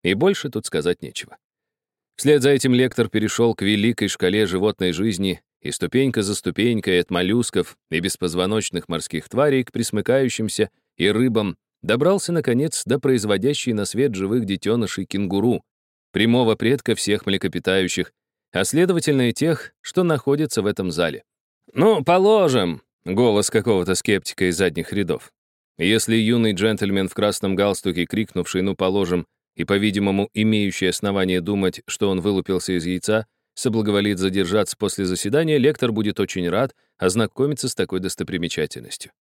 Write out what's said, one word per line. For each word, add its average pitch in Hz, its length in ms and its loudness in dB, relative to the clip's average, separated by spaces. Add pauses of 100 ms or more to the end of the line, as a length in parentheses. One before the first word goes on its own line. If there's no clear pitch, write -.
И 180 120 2
больше 180 360 0
тут 110 160 -6
сказать 85 360 -2
нечего. - 340 -14 (800)
Вслед 147 260 4
за 139 80 6
этим 131 240 4
лектор 120 340 2
перешёл 110 460 0
к - 80 -6
великой 104 460 2
шкале 98 380 0
животной 92 460 0
жизни 95 500 -2 (180)
и - 100 -8
ступенька 120 520 0
за 101 120 -2
ступенькой 98 680 0
от 87 100 -6
моллюсков 92 680 -2 (140)
и 80 100 -2
беспозвоночных 92 880 -4
морских 80 400 -8
тварей 135 360 2
к - 80 -12
пресмыкающимся 113 960 -2 (260)
и 92 140 2
рыбам 110 460 0 (260)
добрался, 170 500 0
наконец, 147 540 0
до 131 120 2
производящей 117 760 0
на 104 100 -2
свет 123 300 -2
живых 101 320 -2
детёнышей 98 580 -2
кенгуру, 98 580 0 (500)
прямого 113 420 4
предка 117 400 0
всех 104 320 -2
млекопитающих, 92 840 -2 (400)
а 92 120 0
следовательно 151 640 2
и 113 60 -2
тех, - 480 -2
что - 200 -2
находятся 147 600 0
в 95 40 0
этом 95 240 -2
зале. 80 320 -2 (520)
"Ну, 185 280 4
положим", 160 800 4 (240)
голос 104 460 2
какого-то 98 440 2
скептика 95 540 0
из 87 80 0
задних 85 360 0
рядов. 90 400 -4 (460)
Если 110 380 2
юный 113 380 2
джентльмен 98 540 0
в - 60 -10
красном 101 400 0
галстуке, 92 520 0
крикнувший 92 560 -4
"ну, 95 120 -2
положим", 92 520 0 (300)
и, - 80 -6
по-видимому, 101 680 2
имеющий 107 520 0
основание 92 540 0
думать, 95 460 -2
что - 240 -2
он 92 100 0
вылупился 92 560 -2
из 82 80 -2
яйца, 98 420 -2 (280)
соблаговолит 104 640 0
задержаться 95 580 0
после 98 300 -2
заседания, 135 500 0
лектор 135 360 2
будет 104 280 -2
очень 92 280 -2
рад 110 260 -2 (240)
ознакомиться 117 720 0
с - 60 -6
такой 92 260 -4
достопримечательностью. 82 1120 -6 (100)